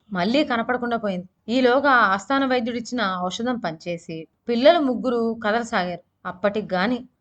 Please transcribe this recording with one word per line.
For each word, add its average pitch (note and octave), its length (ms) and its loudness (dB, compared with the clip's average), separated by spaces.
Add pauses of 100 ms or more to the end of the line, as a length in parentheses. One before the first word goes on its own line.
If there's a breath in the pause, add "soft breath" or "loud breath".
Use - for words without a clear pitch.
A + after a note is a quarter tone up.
(120)
మళ్ళీ G#3+ 320 2
కనపడకుండా A#3+ 540 -2
పోయింది. F#3+ 320 -6 (200)
ఈలోగా B3+ 400 4
ఆస్థాన A#3+ 560 2
వైద్యుడిచ్చిన A#3 760 -2
ఔషధం A3+ 360 -4
పనిచేసి E3 720 -8 (220)
పిల్లలు C#4 300 6
ముగ్గురు A#3 640 -2
కదలసాగారు. G#3 580 -2 (240)
అప్పటికి G3+ 480 -4
గాని A#3+ 340 -2 (140)